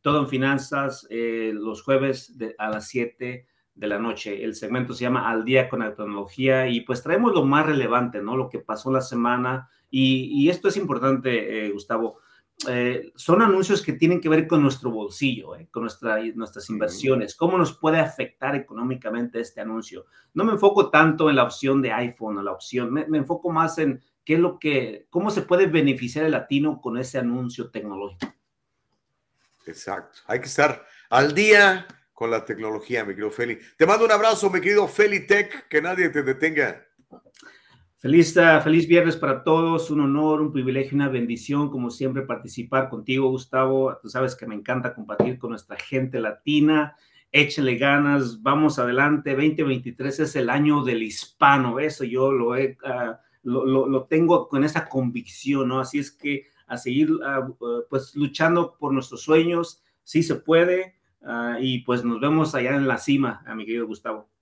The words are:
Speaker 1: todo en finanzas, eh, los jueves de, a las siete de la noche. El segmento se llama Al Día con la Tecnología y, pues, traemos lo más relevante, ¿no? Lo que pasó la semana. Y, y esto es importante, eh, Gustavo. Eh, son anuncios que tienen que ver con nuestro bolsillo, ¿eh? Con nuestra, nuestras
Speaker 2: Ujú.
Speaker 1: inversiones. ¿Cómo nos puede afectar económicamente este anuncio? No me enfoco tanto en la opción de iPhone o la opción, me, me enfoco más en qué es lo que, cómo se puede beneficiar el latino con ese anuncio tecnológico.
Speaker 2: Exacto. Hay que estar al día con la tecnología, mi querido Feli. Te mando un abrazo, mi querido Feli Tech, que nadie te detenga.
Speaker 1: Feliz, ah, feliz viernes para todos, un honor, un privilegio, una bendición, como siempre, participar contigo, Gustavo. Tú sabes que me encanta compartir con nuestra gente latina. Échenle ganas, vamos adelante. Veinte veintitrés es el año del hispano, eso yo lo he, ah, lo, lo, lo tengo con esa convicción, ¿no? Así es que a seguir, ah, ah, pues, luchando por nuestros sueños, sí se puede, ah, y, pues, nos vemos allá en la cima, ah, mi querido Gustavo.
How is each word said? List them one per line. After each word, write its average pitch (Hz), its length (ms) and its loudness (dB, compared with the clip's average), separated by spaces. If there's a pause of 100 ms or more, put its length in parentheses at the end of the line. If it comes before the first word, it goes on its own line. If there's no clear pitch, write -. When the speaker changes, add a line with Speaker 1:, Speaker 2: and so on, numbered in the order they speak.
Speaker 1:
todo 147 180 2
en 139 100 0
finanzas, 135 800 -2
eh, 113 440 -4
los 104 280 -8
jueves 135 560 0
de, 110 180 -8
a 107 140 -4
las 107 180 -8
siete 123 600 -6 (320)
de 107 60 -6
la 104 120 -2
noche. 107 460 -6
El 110 100 -6
segmento 123 380 -6
se 123 120 -6
llama 123 260 0
Al 113 120 -2
Día 127 260 2
con 120 120 -6
la 110 80 -4
Tecnología 107 800 -2
y, 120 140 -2
pues, 123 200 -6
traemos 208 300 0
lo 160 120 2
más 143 200 2
relevante, 120 560 0
¿no? 110 160 -4
Lo 131 140 -4
que 117 80 -10
pasó 113 340 -6
la 131 80 2
semana. 127 720 -2 (200)
Y, 131 440 2
y 143 160 4
esto 180 180 0
es 190 80 0
importante, 123 880 -2
eh, 104 40 -4
Gustavo. 110 500 -6 (480)
Eh, 123 480 -2
son 180 240 4
anuncios 190 400 4
que 143 140 -4
tienen 170 260 4
que 160 80 -2
ver 156 180 4
con 160 140 4
nuestro 127 300 0
bolsillo, 107 680 -6
¿eh? 82 140 -20
Con 113 140 -8
nuestra, 110 360 -4 (140)
nuestras 110 320 -12
Speaker 2:
Ujú. 113 80 -6
Speaker 1:
inversiones. 131 600 -2
¿Cómo 170 220 0
nos 175 220 0
puede 160 200 2
afectar 135 560 -4
económicamente 120 880 -6
este 117 220 -10
anuncio? 110 420 -10 (300)
No 190 100 0
me 220 80 2
enfoco 202 380 4
tanto 156 400 4
en 139 60 4
la 123 80 6
opción 135 360 0
de 123 100 0
iPhone 113 460 -4
o 98 60 -6
la 98 100 -6
opción, 123 400 -6
me, 151 140 -4
me 156 100 -2
enfoco 170 340 -2
más 160 280 0
en 139 240 -2 (240)
qué 156 80 2
es 160 60 4
lo 175 180 0
que, 127 500 -4
cómo 196 220 -2
se 196 100 -2
puede 180 280 4
beneficiar 147 580 0
el 156 60 2
latino 143 500 0
con 117 160 -6
ese 131 180 -6
anuncio 123 540 -4
tecnológico. 101 600 -10 (1400)
Speaker 2:
Exacto. - 600 -12
Hay 123 140 -2
que 135 60 -12
estar 139 380 0 (240)
al 139 240 4
día 202 540 6 (260)
con 117 180 -4
la 110 140 -2
tecnología, 110 600 -6
mi 98 80 -8
querido 104 160 -6
Feli. 120 280 -6 (200)
Te 160 80 8
mando 220 180 4
un 220 80 6
abrazo, 208 380 4
mi 180 100 0
querido 202 260 4
Feli 202 400 0
Tech, 202 420 0
que 151 120 2
nadie 175 300 0
te 143 120 -2
detenga. 135 640 0 (1120)
Speaker 1:
Feliz, 160 420 4
ah, 160 240 8
feliz 156 260 2
viernes 165 280 4
para 135 280 -4
todos, 165 460 2
un 151 100 0
honor, 151 400 2
un 151 120 -2
privilegio, 135 440 -2
una 139 140 0
bendición, 131 600 -2
como 123 200 -4
siempre, 131 320 -4
participar 131 640 -6
contigo, 131 400 -2
Gustavo. 131 720 0
Tú 113 80 -20
sabes 131 260 -4
que 117 120 -14
me 110 80 -10
encanta 123 400 -6
compartir 117 440 -2
con 117 120 -10
nuestra 107 260 -12
gente 131 420 -4
latina. 147 800 2 (340)
Échenle 143 460 2
ganas, 139 640 2
vamos 147 360 2
adelante. 139 560 2
Veinte 156 300 2
veintitrés 131 540 -4
es 156 160 -2
el 127 140 0
año 147 340 2
del 120 200 -2
hispano, 127 760 2
eso 151 260 -4
yo 127 280 0
lo 120 240 0
he, 135 300 -2
ah, 123 340 -6 (220)
lo, 127 240 -2
lo, 131 200 2
lo 131 180 0
tengo 170 440 2
con 139 160 0
esa 151 240 -2
convicción, 127 800 -4
¿no? 131 120 -2
Así 131 180 -4
es 143 120 -6
que 143 360 -8 (220)
a 120 100 -10
seguir, 139 320 0 (120)
ah, 135 240 -4
ah, 120 340 -6 (100)
pues, 135 240 -6
luchando 160 640 0
por 139 160 -2
nuestros 127 260 -6
sueños, 165 640 2 (220)
sí 160 180 0
se 160 140 0
puede, 180 600 2 (240)
ah, 117 380 -6
y, 131 200 -2
pues, 123 220 -2
nos 117 160 -2
vemos 151 360 2
allá 127 220 0
en 139 120 0
la 120 80 0
cima, 135 500 -2
ah, 113 80 -12
mi 107 120 -10
querido 117 200 -4
Gustavo. 107 440 -10 (120)